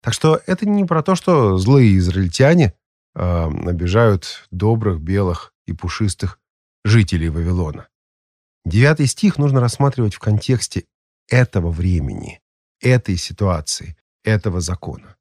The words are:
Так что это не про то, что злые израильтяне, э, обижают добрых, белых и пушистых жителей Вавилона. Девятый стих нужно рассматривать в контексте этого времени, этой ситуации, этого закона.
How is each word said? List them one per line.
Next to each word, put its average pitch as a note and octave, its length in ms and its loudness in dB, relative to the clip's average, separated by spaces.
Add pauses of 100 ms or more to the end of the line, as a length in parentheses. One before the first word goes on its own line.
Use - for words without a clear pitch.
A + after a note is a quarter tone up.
Так B2 120 -4
что D#3 340 2
это F#3 200 -2
не G3+ 180 0
про D#3+ 180 -2
то, F#3+ 120 2
что A#2+ 420 2
злые G#2+ 400 4
израильтяне, F#2+ 760 2 (420)
э, E2+ 300 -2
обижают F2+ 1040 -2
добрых, G#2 500 0
белых F#2 520 -2 (140)
и E2 60 -6
пушистых F#2 680 -4 (440)
жителей F#2 460 2
Вавилона. E2 580 -4 (760)
Девятый C3 420 2
стих - 300 0
нужно C#3 220 2
рассматривать B2 560 0
в - 40 -20
контексте G#2+ 680 -2 (420)
этого G#2+ 420 0
времени, D#2 720 -4 (380)
этой A#2+ 380 0
ситуации, - 800 -6 (260)
этого G#2 380 -2
закона. - 600 -10